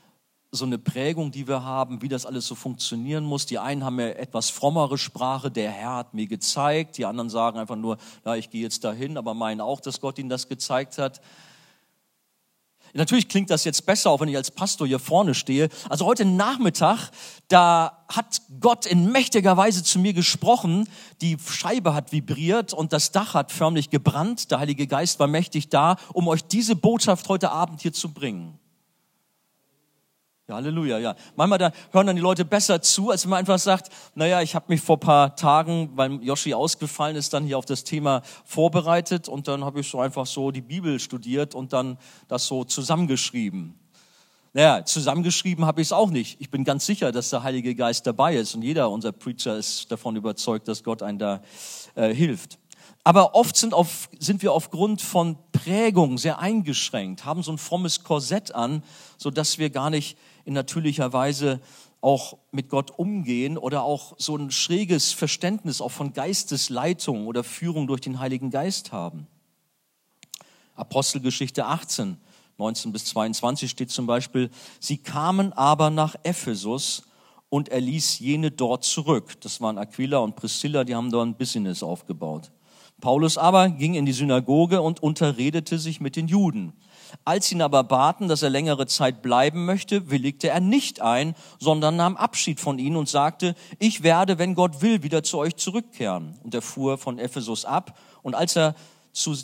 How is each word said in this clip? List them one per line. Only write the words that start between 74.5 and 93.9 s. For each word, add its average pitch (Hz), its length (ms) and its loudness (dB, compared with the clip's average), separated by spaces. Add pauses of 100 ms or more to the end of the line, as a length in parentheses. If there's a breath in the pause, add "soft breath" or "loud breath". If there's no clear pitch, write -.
„Sie 147 160 -4
kamen 180 560 -2
aber 147 360 4
nach 156 340 0
Ephesus 117 800 -4 (460 soft breath)
und 143 200 -2
er 127 100 0
ließ 131 400 -2
jene 147 320 0
dort 123 320 0
zurück.“ 143 580 0
Das - 200 -12
waren 110 160 -2
Aquila 131 420 -2
und 107 160 0
Priscilla, 143 480 -2
die 123 120 -4
haben 120 160 -4
dort 117 160 2
ein 113 80 -4
Business 101 480 -4
aufgebaut. 80 680 -8 (480 soft breath)
Paulus 151 380 2
aber 185 320 6
ging 156 260 0
in 143 100 0
die 139 80 2
Synagoge 143 680 2
und 160 220 -2
unterredete 151 760 0
sich 160 220 -6
mit 135 160 -6
den 160 140 -2
Juden. 156 440 2 (520 loud breath)
Als 185 240 0
sie 190 60 -2
ihn 170 60 2
aber 143 220 4
baten, 143 460 2
dass 151 140 0
er 143 60 2
längere 139 380 0
Zeit 131 340 0
bleiben 139 440 2
möchte, 185 440 -2
willigte 139 400 -2
er 160 120 0
nicht 220 400 2
ein, 127 340 2 (240 loud breath)
sondern 156 380 2
nahm 175 180 2
Abschied - 460 -2
von 139 180 -2
ihnen 139 160 0
und 151 140 -2
sagte, 151 460 0 (220 loud breath)
„Ich 214 260 0